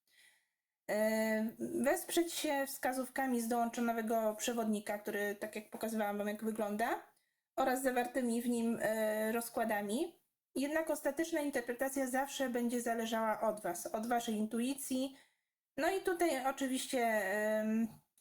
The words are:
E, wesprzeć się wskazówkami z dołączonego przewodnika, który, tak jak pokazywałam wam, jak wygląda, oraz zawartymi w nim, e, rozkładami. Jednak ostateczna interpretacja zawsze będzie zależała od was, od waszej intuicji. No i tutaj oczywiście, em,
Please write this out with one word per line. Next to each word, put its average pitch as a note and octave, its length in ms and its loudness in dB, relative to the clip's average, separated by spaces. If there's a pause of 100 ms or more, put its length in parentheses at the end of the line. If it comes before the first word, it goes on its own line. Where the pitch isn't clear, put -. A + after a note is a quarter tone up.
(920)
E, A3 580 2 (100)
wesprzeć E4 720 2
się C#4 340 0
wskazówkami C4 720 -2
z A3+ 80 -2
dołączonego A#3 920 0
przewodnika, G#3+ 600 0
który, G3+ 380 -2
tak G#3+ 200 -8
jak G#3+ 140 -10
pokazywałam A3 480 -2
wam, G#3 100 0
jak G#3+ 160 -4
wygląda, A3 580 0 (540)
oraz C4 260 2
zawartymi A#3+ 600 2
w B3 60 0
nim, A#3 340 2
e, A3 500 2
rozkładami. A3+ 880 -2 (320)
Jednak D#4 360 0
ostateczna D#4 500 0
interpretacja C4+ 640 -2
zawsze C4 440 -2
będzie A#3+ 300 0
zależała A3+ 600 0
od G#3+ 200 0
was, - 260 -4
od A3 200 -4
waszej A#3+ 280 0
intuicji. B3+ 840 -2 (600)
No D#4 140 2
i F#4+ 100 0
tutaj E4+ 460 2
oczywiście, C4+ 520 0
em, G#3+ 920 2 (320)